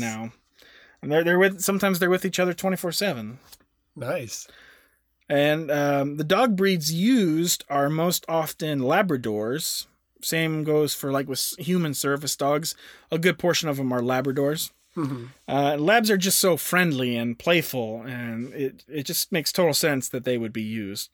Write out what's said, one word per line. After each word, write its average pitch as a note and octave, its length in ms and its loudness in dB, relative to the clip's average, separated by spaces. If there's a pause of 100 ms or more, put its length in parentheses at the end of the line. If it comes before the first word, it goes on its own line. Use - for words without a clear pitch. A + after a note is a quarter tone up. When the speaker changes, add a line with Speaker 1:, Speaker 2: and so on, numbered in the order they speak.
(160)
Speaker 1:
now. A2+ 160 -10 (720)
And C#3 100 -6
they're, D#3+ 140 4
they're F3 140 4
with, F#3+ 200 2
sometimes G3 400 0
they're F3+ 100 4
with F3+ 140 2
each F#3 160 -2
other F3+ 140 2
twenty-four F#3 400 -4
seven. B2+ 460 -4 (560)
Speaker 2:
Nice. C3 520 -8 (840)
Speaker 1:
And, D3+ 400 2
um, C#3+ 480 0
the D3+ 60 -2
dog G3+ 320 4
breeds F3+ 380 2
used F3 760 2
are C#3+ 200 2
most E3 400 0
often D#3 500 -2
Labradors. B2+ 1080 0 (340)
Same D#3+ 420 -2
goes D3+ 300 2
for, C#3 180 -4
like, C#3 160 0
with C3+ 120 -4
s-, - 200 -4
human E3 340 0
service C#3+ 440 -2
dogs. D3 360 0 (380)
A E3 60 0
good E3+ 200 2
portion E3 300 0
of C#3 120 -2
'em C3 120 0
are B2 100 0
Labradors. C3+ 720 0 (240)
Speaker 2:
Mm-hmm. C3+ 300 -4 (220)
Speaker 1:
Uh, C#3+ 300 2
labs G#3+ 340 4
are G3 60 4
just F#3 220 0
so F3+ 160 4
friendly C3+ 600 2
and A#2 220 -4
playful, A#2+ 640 0
and A#2+ 500 -8
it, C#3 340 -6
it D3 160 -8
just - 280 -4
makes E3 200 0
total E3+ 220 2
sense C#3 360 0
that B2 140 -6
they B2+ 140 0
would A2+ 160 -4
be A2+ 80 -4
used. G#2+ 520 -6